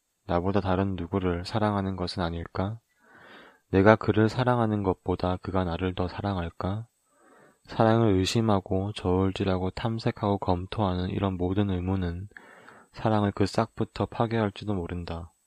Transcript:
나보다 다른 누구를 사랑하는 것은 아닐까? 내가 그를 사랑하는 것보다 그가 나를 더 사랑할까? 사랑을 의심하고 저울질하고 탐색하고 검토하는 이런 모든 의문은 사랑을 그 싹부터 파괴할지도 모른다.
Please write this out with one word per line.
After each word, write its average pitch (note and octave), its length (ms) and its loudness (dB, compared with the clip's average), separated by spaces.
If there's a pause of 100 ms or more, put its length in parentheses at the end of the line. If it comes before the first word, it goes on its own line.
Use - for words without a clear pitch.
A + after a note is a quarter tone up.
(260)
나보다 F#2 360 0
다른 F#2 340 0
누구를 F2+ 500 -2
사랑하는 G2+ 500 -2
것은 F2+ 280 -4
아닐까? F2 560 -4 (880)
내가 G2 260 8
그를 G#2+ 340 2
사랑하는 A#2 520 0
것보다 F2+ 560 -2
그가 F#2 260 -2
나를 F2 300 -2
더 F2+ 140 -2
사랑할까? G2 800 -4 (800)
사랑을 A2+ 480 4
의심하고 G2 800 2
저울질하고 F#2 760 0
탐색하고 A2+ 680 -2
검토하는 F#2 720 0
이런 G2 280 -2
모든 F#2+ 320 0
의문은 F#2 580 -2 (640)
사랑을 G#2+ 400 2
그 G2+ 140 0
싹부터 - 600 -2
파괴할지도 G#2+ 640 -2
모른다. E2+ 580 -6 (160)